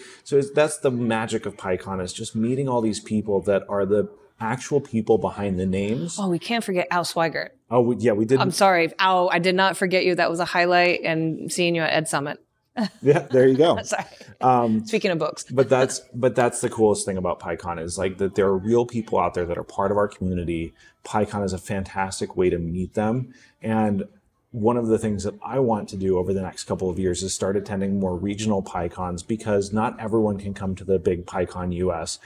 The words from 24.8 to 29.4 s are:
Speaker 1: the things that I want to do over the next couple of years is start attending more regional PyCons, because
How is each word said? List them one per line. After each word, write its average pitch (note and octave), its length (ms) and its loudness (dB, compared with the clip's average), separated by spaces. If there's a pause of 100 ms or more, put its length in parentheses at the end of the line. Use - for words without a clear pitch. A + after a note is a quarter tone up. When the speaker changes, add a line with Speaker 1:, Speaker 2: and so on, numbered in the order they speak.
Speaker 1:
the A2 100 4
things G2+ 280 -2
that G#2 100 -6 (100)
I B2+ 140 -4
want A2+ 300 0
to G2 80 -10
do F#2+ 200 0
over F2+ 160 -2
the F#2+ 80 -4
next F2 220 -10
couple F#2 260 -4
of F2 80 -4
years F2+ 240 -2
is F#2+ 140 -6
start G2 200 -2
attending G2 440 -2
more F#2 160 -2
regional G2+ 480 -2
PyCons, F2+ 640 -6
because G2+ 460 -2